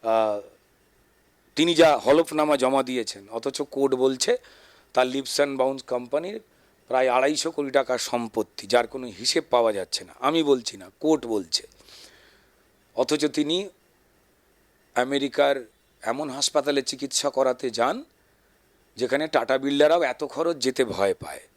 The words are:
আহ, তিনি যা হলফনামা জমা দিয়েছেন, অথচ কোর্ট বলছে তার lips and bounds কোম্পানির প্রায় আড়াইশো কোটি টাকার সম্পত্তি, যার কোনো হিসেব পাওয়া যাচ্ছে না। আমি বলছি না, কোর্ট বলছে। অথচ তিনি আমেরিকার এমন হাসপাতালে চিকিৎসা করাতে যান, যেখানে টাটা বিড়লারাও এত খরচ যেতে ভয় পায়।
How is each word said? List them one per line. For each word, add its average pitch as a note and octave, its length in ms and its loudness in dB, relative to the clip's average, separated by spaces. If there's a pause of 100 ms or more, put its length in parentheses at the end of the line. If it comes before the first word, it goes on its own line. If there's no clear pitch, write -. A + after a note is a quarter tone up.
আহ, A2 380 0 (1160)
তিনি E3+ 180 2
যা D3+ 240 8
হলফনামা D3+ 580 2
জমা C3 260 2
দিয়েছেন, A#2 480 -6
অথচ B2 320 -6
কোর্ট C#3 320 0
বলছে C3 420 0 (560)
তার B2+ 140 4
lips C3 320 -6
and C#3+ 200 0
bounds C3 280 0
কোম্পানির D3 540 -6 (480)
প্রায় C3 200 2
আড়াইশো C#3 420 0
কোটি C#3+ 200 -6
টাকার C3 280 2
সম্পত্তি, A2+ 680 -6
যার A#2+ 200 4
কোনো B2+ 200 -12
হিসেব A#2 440 -2
পাওয়া A#2 220 4
যাচ্ছে F#2+ 320 -6
না। F2 160 -20
আমি D#3 220 2
বলছি C3 340 2
না, F#2 140 -18 (100)
কোর্ট D3+ 260 0
বলছে। G#2 400 -4 (1300)
অথচ C#3+ 300 0
তিনি D3+ 440 -2 (1300)
আমেরিকার C3+ 760 0 (340)
এমন C#3 280 -6
হাসপাতালে C#3 520 -2
চিকিৎসা C3+ 480 -4
করাতে C3 400 0
যান, C3 340 -2 (920)
যেখানে C3+ 320 -2
টাটা C3+ 300 2
বিড়লারাও D3 440 4
এত C3+ 220 -2
খরচ D#3+ 320 -2
যেতে B2+ 280 0
ভয় G2 300 0
পায়। C#2 260 -14 (160)